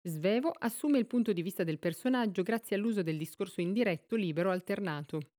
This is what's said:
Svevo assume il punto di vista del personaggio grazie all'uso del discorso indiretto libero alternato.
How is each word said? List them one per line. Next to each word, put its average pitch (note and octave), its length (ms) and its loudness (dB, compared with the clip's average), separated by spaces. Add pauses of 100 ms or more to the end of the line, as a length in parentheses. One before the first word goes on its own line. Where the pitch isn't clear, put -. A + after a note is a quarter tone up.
Svevo G3 500 0
assume C#4+ 480 0
il A#3 100 2
punto A#3 240 2
di E3+ 100 0
vista F#3 220 -2
del D#3 160 -2
personaggio G#3 640 0
grazie A3 320 -2
all'uso G#3 260 0
del D#3+ 160 0
discorso F3 420 -6
indiretto F#3+ 540 0
libero F3+ 380 0
alternato. E3 880 -4